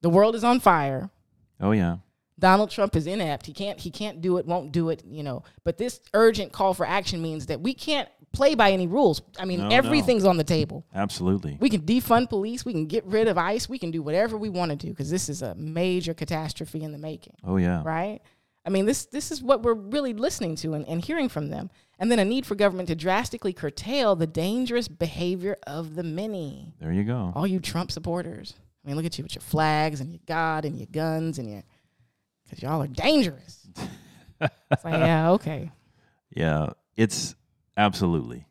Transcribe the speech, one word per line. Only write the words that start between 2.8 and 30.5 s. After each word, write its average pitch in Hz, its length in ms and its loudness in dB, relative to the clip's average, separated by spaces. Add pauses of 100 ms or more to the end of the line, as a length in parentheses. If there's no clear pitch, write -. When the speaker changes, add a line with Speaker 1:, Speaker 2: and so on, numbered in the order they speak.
Speaker 1:
is 156 120 0
inept. 170 400 -4
He 151 60 -16
can't, 196 260 -8
he 175 100 -8
can't 202 320 -8
do 180 160 2
it, 156 80 -2
won't 160 260 -2
do 165 180 0
it, - 160 -4
you 147 180 -12
know. 139 180 -6 (220)
But 170 160 -2
this 247 200 -4 (140)
urgent 214 380 6
call 190 240 2
for 175 100 -2
action 185 340 -2
means 160 280 -6
that 151 140 -4
we 240 120 0
can't 285 340 -2 (240)
play 277 220 4
by 220 180 6
any 185 140 2
rules. 185 380 4 (160)
I 185 60 -6
mean, 190 160 -2
Speaker 2:
No, 202 80 0
no. 220 60 6
Speaker 1:
everything's 247 480 4
on 185 140 6
the 156 60 2
table. 156 500 0
Speaker 2:
Absolutely. 92 680 0
Speaker 1:
We 262 120 4
can 202 100 2
defund 233 480 4
police. 226 340 -4
We 247 100 -6
can 156 120 0
get 180 200 -2
rid 214 220 2
of 180 120 2
ice. 202 280 -2
We 262 120 -8
can 170 100 -6
do 160 140 -4
whatever 208 340 0
we 214 120 -4
wanna 175 260 -2
do 151 180 -8
'cause 131 160 -6
this 180 200 -2
is 143 120 -6
a 104 140 -6
major 165 580 -2
catastrophe 156 680 -6
in 151 80 -8
the 143 80 -12
making. 156 340 -14 (100)
Speaker 2:
Oh, 95 140 0
yeah. 90 260 2
Speaker 1:
Right? 175 380 -4 (420)
I - 60 -8
mean, 190 160 2
this, 247 200 0
this - 260 -8
is 285 100 -8
what 247 220 2
we're 233 100 2
really 233 400 -4
listening 208 440 -4
to 156 180 -4
and, 147 120 -6
and 170 160 -4
hearing 302 260 -2
from 147 200 -6
them. 185 220 -10 (260)
And 220 140 0
then 233 80 4
a 190 60 4
need 247 200 -2
for - 80 -4
government 185 360 2
to 160 60 0
drastically 185 580 -2
curtail 208 600 0
the 160 120 0
dangerous 226 600 -2
behavior 175 760 -4
of 156 300 -10
the 175 80 -6
many. 165 760 -8
Speaker 2:
There 80 140 -6
you 98 100 2
go. 107 320 -2
Speaker 1:
All 170 120 0
you 185 120 0
Trump 175 320 -6
supporters. 170 640 -8 (300)
I 147 60 -14
mean, 139 60 -4
look 160 100 -4
at 165 120 -6
you - 60 -8
with 160 100 -10
your - 80 -12
flags 156 600 0
and 147 100 -8
your 170 160 -16
God 160 380 -2